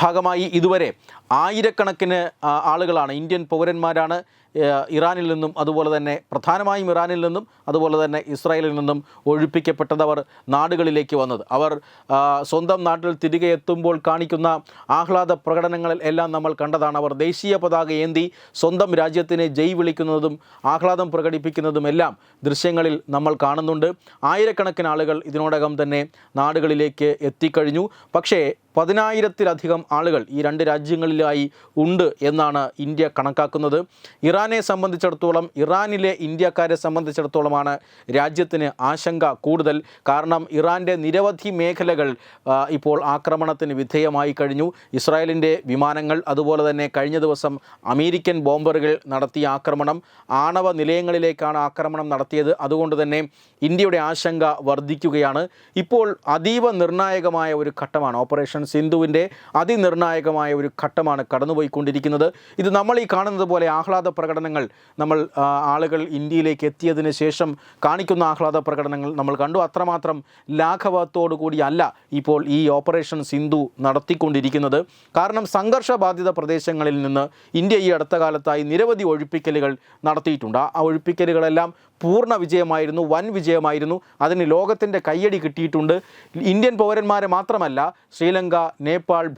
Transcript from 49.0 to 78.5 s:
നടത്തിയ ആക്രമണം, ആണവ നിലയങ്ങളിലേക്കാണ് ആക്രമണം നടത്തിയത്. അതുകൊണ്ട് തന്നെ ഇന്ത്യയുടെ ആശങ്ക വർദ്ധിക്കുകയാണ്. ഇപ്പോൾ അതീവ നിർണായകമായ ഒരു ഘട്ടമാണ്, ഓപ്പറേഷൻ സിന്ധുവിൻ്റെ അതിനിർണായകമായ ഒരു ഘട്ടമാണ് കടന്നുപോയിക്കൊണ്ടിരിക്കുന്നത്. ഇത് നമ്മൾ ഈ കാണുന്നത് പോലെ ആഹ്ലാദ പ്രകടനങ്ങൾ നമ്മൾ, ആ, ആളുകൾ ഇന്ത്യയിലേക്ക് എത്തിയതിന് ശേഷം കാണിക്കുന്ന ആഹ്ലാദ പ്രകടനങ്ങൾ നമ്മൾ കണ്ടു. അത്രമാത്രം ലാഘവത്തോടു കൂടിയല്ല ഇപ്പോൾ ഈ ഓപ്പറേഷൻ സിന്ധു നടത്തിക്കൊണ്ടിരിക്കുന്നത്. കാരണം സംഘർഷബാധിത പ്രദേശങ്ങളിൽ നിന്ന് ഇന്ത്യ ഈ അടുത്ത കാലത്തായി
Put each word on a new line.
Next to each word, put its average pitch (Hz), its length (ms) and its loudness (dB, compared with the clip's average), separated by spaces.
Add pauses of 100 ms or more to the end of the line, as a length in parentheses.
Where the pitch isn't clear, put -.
നടത്തിയ 143 400 -2
ആക്രമണം, 147 440 -2 (440)
ആണവ 185 240 0 (140)
നിലയങ്ങളിലേക്കാണ് 165 840 0
ആക്രമണം 156 460 -6
നടത്തിയത്. 147 400 0 (140)
അതുകൊണ്ട് 156 340 0
തന്നെ 151 200 0 (480)
ഇന്ത്യയുടെ 180 320 2 (100)
ആശങ്ക 165 340 0 (240)
വർദ്ധിക്കുകയാണ്. 147 720 0 (400)
ഇപ്പോൾ 220 240 2 (300)
അതീവ 226 280 0 (180)
നിർണായകമായ 170 680 0 (120)
ഒരു 147 180 -4
ഘട്ടമാണ്, 139 440 -2
ഓപ്പറേഷൻ 147 460 -2
സിന്ധുവിൻ്റെ 156 500 2 (380)
അതിനിർണായകമായ 165 920 0 (100)
ഒരു 143 100 -4 (120)
ഘട്ടമാണ് 147 400 0 (100)
കടന്നുപോയിക്കൊണ്ടിരിക്കുന്നത്. 143 960 0 (360)
ഇത് 185 160 0
നമ്മൾ 214 260 2
ഈ - 100 -6
കാണുന്നത് 190 380 0
പോലെ 170 240 2
ആഹ്ലാദ 180 320 -2 (100)
പ്രകടനങ്ങൾ 160 460 -4 (380)
നമ്മൾ, 156 160 2 (260)
ആ, - 20 4 (280)
ആളുകൾ 156 280 0 (160)
ഇന്ത്യയിലേക്ക് 151 520 0
എത്തിയതിന് 156 500 -2
ശേഷം 156 300 0 (360)
കാണിക്കുന്ന 175 460 2
ആഹ്ലാദ 156 260 0 (100)
പ്രകടനങ്ങൾ 143 420 -4 (100)
നമ്മൾ 139 240 -2
കണ്ടു. 160 240 0
അത്രമാത്രം 170 500 -2 (440)
ലാഘവത്തോടു 175 800 0
കൂടിയല്ല 151 380 0 (380)
ഇപ്പോൾ 147 200 2 (180)
ഈ - 20 2 (180)
ഓപ്പറേഷൻ 160 440 -2 (100)
സിന്ധു 147 300 0 (260)
നടത്തിക്കൊണ്ടിരിക്കുന്നത്. 143 920 0 (400)
കാരണം 208 360 0
സംഘർഷബാധിത 196 720 2 (100)
പ്രദേശങ്ങളിൽ 151 680 -2
നിന്ന് 139 200 0 (360)
ഇന്ത്യ 202 240 4
ഈ 180 120 4
അടുത്ത 151 180 -2 (100)
കാലത്തായി 151 480 0